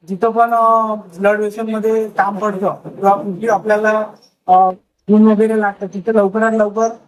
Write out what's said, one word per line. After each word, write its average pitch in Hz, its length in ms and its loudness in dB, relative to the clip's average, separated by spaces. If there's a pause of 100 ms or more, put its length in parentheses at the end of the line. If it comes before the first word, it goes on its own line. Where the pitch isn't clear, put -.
जिथं 196 220 -2
पण, 233 200 2
अ, 226 420 2 (260)
ब्लड 208 180 2
व्हेसल 208 240 -6
मध्ये 220 480 -2
काम 202 280 -2
पडतं 196 380 -4 (100)
किंवा 196 300 0
कुठली 202 320 -8
आपल्याला, 214 580 0 (420)
अ, 185 220 4 (380)
खून 214 200 6
वगैरे 220 340 2
लागतं, 202 260 -6
तिथं 196 240 -8
लवकरात 214 420 0
लवकर 214 340 0 (200)